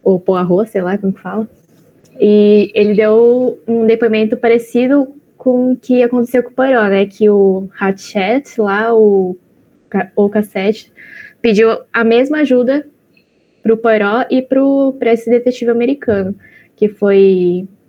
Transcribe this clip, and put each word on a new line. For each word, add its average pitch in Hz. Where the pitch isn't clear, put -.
ou 190
Poirot, 180
sei 190
lá 185
como 190
que -
fala. 208
E 208
ele 214
deu 233
um 226
depoimento 220
parecido 247
com 254
o -
que 247
aconteceu 247
com 247
o -
Poirot, 254
né? 196
Que 208
o 196
Hatchet 202
lá, 214
o 196
Ca-, 190
o 202
Cassette, 208
pediu 226
a 233
mesma 262
ajuda 262
pro 220
Poirot 220
e 262
pro, 269
pra 226
esse 226
detetive 240
americano, 233
que 208
foi 190